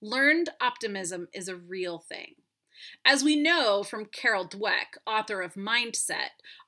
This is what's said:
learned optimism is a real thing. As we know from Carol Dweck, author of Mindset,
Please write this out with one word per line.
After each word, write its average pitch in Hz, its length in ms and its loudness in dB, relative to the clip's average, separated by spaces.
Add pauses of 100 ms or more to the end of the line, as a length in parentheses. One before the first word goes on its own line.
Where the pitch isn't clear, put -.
learned 285 500 2 (100)
optimism 196 720 -4
is 185 160 -10
a 185 80 -8
real 175 420 -8
thing. - 380 -16 (680)
As 277 200 6
we 302 100 6
know 294 480 4
from 208 240 -8
Carol 202 420 0
Dweck, 196 560 -4
author 214 380 -2
of 180 120 -8
Mindset, 226 840 -4 (300)